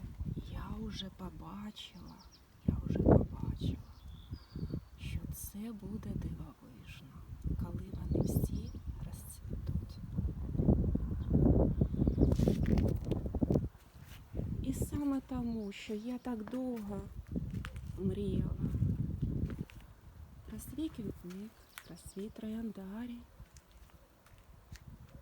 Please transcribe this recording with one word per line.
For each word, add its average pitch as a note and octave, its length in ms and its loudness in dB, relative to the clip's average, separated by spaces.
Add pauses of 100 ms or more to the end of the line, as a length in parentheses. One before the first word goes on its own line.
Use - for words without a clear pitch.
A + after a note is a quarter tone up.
(520)
я - 140 -4 (140)
вже G3+ 260 -6 (100)
побачила, F3+ 1000 -10 (520)
я - 160 4
вже - 140 0
побачила, - 760 6 (1200)
що - 180 -2 (140)
це - 260 -10
буде G#3 560 -6
дивовижно, - 1040 -8 (420)
коли - 340 -2
вони - 320 2
всі - 480 0 (340)
розцвітуть. - 920 -6 (4000)
І C4 100 0
саме C#4+ 560 0
тому, A#3 440 -2
що - 220 -8
я A#3+ 240 -4
так A3 320 -4
довго A#3 500 -4 (1000)
мріяла, F#3+ 720 2 (2000)
І D#4 120 -2
квітник, G3 600 -8 (400)
розцвіт G3 420 -10
трояндарі. A3 840 -8 (2000)